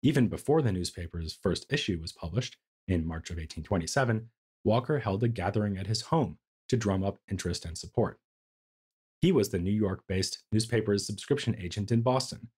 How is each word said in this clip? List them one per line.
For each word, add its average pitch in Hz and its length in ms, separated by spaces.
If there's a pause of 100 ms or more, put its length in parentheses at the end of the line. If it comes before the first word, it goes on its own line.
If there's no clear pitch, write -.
Even 135 260
before 143 340
the 120 100
newspaper's 87 600
first - 380
issue 101 300
was 80 100
published, 90 460 (300)
in 85 200
March 82 240
of 82 80
eighteen 80 240
twenty-seven, 110 680 (340)
Walker 127 360
held 104 240
a 117 40
gathering 104 480
at 95 120
his 110 140
home 123 360 (320)
to 127 80
drum 98 260
up 98 140 (100)
interest 87 380
and 80 100
support. - 440 (1000)
He 175 100
was 117 180
the - 80
New 90 140
York-based 95 800
newspaper's 107 560
subscription 113 520
agent 98 320
in 117 100
Boston - 560